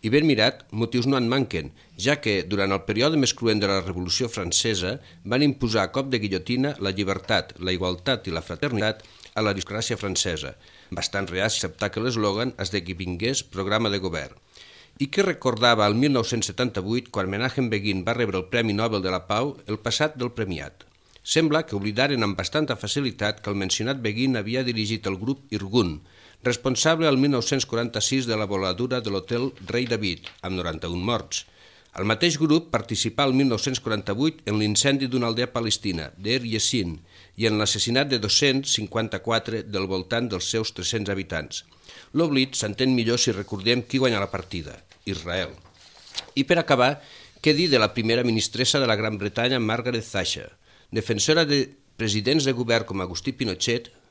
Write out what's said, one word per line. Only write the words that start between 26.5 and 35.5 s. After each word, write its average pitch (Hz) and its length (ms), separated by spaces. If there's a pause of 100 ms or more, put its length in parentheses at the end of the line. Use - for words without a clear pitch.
el 135 100
mil 143 140
nou-cents 127 340
quaranta-sis 117 640
de 110 80
la 107 80
voladura 95 540
de 107 100
l'hotel 117 400 (160)
Rei 117 240
David, 104 400 (160)
amb 92 140
noranta-un 85 420
morts. 113 400 (520)
El 98 160
mateix 147 320
grup 160 300
participà 110 560
el 131 100
mil 139 80
nou-cents 123 340
quaranta-vuit 110 600 (100)
en 107 80
l'incendi 135 480
d'una 123 240
aldea 120 240